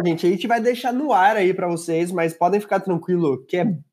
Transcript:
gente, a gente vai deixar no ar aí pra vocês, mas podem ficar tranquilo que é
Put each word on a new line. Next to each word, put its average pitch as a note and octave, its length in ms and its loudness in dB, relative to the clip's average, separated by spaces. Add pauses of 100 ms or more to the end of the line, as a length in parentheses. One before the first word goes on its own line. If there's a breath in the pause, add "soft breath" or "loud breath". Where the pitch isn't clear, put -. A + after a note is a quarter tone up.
gente, E3+ 220 0
a F3 40 4
gente F#3+ 160 -2
vai A#3 140 0
deixar A#3+ 320 -2
no C4 200 -2
ar G3+ 240 4
aí F#3 180 2
pra F3+ 140 -4
vocês, E3+ 440 -2
mas E3 220 -2
podem F3+ 260 2
ficar G3 200 -2
tranquilo E3+ 640 -2
que - 100 -4
é F3+ 160 2 (200)